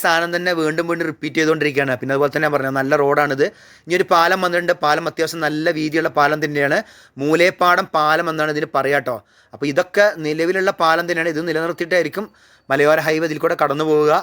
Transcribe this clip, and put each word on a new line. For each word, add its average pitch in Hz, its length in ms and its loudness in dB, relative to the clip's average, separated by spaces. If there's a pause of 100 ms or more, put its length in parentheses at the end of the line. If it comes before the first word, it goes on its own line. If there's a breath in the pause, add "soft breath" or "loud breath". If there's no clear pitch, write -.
സാധനം 170 340 0
തന്നെ 175 240 -2
വീണ്ടും 160 300 0
വീണ്ടും 170 200 -2
റിപ്പീറ്റ് 143 280 -8
ചെയ്തുകൊണ്ടിരിക്കുകയാണ്. 147 600 0
പിന്നെ 135 140 -4
അതുപോലെ 139 200 2
തന്നെ 151 120 0
ഞാൻ 147 80 0
പറഞ്ഞത് 135 240 -2
നല്ല 135 240 0
റോഡാണിത്. 143 420 2 (400 loud breath)
ഇനി 165 140 -4
ഒരു 185 140 0
പാലം 175 320 4
വന്നിട്ടുണ്ട്, 175 300 0 (100)
പാലം 151 260 2
അത്യാവശ്യം 160 360 -4
നല്ല 151 320 -2
വീതിയുള്ള 156 400 -2
പാലം 151 260 2
തന്നെയാണ്, 147 340 0 (440 loud breath)
മൂലേപ്പാടം 175 760 2
പാലം 156 360 0
എന്നാണ് 156 220 -2
ഇതിന് 151 220 -4
പറയാ 139 280 0
ട്ടോ. 123 120 -6 (360 soft breath)
അപ്പോൾ 143 200 -6
ഇതൊക്കെ 180 340 2 (200)
നിലവിലുള്ള 180 460 0 (100)
പാലം 165 280 2
തന്നെയാണ്, 170 240 -2
ഇത് 151 160 -4
നിലനിർത്തിയിട്ടായിരിക്കും 170 760 -2 (460 soft breath)
മലയോര 147 260 4 (100)
ഹൈവേ 160 220 0
ഇതിൽ 151 140 -8
കൂടെ 165 180 0
കടന്നു 147 280 0
പോവുക. 151 220 4 (100)